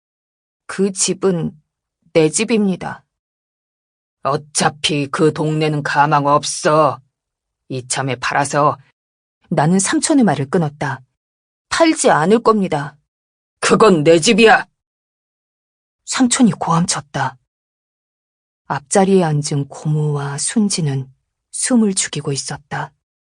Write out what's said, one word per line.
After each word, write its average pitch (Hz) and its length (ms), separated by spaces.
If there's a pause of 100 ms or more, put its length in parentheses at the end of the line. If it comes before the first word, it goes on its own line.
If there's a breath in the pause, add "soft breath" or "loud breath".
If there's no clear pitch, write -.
(640)
"그 196 280
집은 180 580 (640)
내 156 160
집입니다." 196 760 (1200)
"어차피 147 840
그 151 260
동네는 156 500
가망 147 440
없어. 147 760 (680)
이참에 131 440
팔아서." 143 640 (680 soft breath)
나는 160 280
삼촌의 277 460
말을 139 260
끊었다. 147 540 (640)
"팔지 320 400
않을 170 300
겁니다." 180 580 (600)
"그건 202 440
내 165 160
집이야." 214 460 (1400)
삼촌이 247 480
고함쳤다. 151 840 (1300)
앞자리에 190 580
앉은 147 440
고모와 147 720
순지는 151 720 (400)
숨을 220 420
죽이고 - 380
있었다. 143 600 (400)